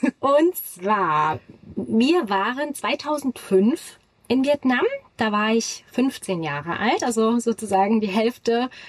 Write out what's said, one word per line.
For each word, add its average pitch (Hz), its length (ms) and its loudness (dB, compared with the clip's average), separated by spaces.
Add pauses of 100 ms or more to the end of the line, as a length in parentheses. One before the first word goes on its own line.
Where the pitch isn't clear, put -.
(180)
Und 294 380 2
zwar, 175 840 -2 (380)
wir 240 540 2
waren 254 440 -2
zweitausendfünf 269 1200 -2 (300)
in 262 160 2
Vietnam. 262 360 2 (380)
Da 220 120 0
war 214 220 0
ich - 400 -2
fünfzehn 220 500 -2
Jahre 147 380 -6
alt, 277 240 0
also 226 340 2
sozusagen 214 600 0
die 214 80 0
Hälfte 233 640 0 (180)